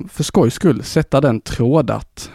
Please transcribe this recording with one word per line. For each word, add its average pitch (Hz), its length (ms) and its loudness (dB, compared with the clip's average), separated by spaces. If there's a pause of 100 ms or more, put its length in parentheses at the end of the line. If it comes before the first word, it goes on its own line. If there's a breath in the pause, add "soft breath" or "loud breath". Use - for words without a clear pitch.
för - 140 -6
skojs 160 300 2
skull 143 300 0
sätta 147 380 0
den 120 200 2
trådat, 117 920 -2